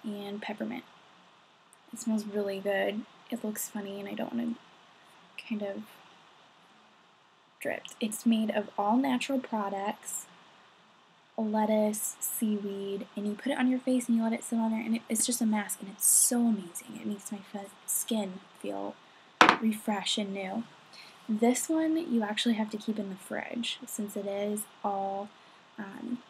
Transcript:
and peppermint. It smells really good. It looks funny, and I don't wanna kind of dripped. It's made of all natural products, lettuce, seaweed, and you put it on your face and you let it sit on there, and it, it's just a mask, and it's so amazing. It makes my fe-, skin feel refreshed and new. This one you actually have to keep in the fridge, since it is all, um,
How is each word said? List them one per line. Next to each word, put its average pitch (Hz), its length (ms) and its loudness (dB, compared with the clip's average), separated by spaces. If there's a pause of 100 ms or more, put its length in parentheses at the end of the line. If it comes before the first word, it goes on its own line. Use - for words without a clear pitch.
and 202 360 -6
peppermint. - 440 -6 (1080)
It 233 80 -12
smells 220 240 0
really 202 360 -2
good. 202 420 0 (300)
It 233 120 -6
looks 214 240 -4
funny, 202 320 -8
and 202 80 -8
I 202 60 -8
don't - 180 -4
wanna 80 220 -2 (960)
kind 208 140 -4
of 202 180 -4 (1800)
dripped. - 400 -6
It's 220 280 -2
made 220 240 4
of 214 260 -2
all 208 180 4
natural 262 440 2
products, 202 880 -4 (1080)
lettuce, 214 840 2
seaweed, 196 880 -2 (100)
and 208 80 -2
you 208 80 0
put 254 200 -2
it - 40 -2
on 254 140 4
your 254 80 2
face 254 280 2
and 233 100 6
you 226 60 4
let 226 100 2
it 233 100 -4
sit 233 160 0
on 220 100 2
there, 220 120 0
and 226 160 0
it, - 120 -8
it's 220 160 2
just 247 160 0
a 226 60 6
mask, 208 340 0
and 196 80 -10
it's - 160 -4
so - 360 6
amazing. 214 600 0
It 220 60 -6
makes 208 240 -6
my 202 80 -6
fe-, 196 320 -10 (160)
skin 202 460 -2 (280)
feel 202 320 -6 (680)
refreshed 214 600 0
and 196 120 -2
new. 196 320 -4 (640)
This 233 420 4
one 320 280 4
you 240 240 2
actually 214 320 2
have 214 160 0
to 214 80 -4
keep 220 220 -4
in 196 100 -4
the 190 60 -8
fridge, - 720 -6
since 202 280 -6
it 202 120 -6
is 208 340 -2 (220)
all, 196 460 -2 (500)
um, 208 400 -8 (100)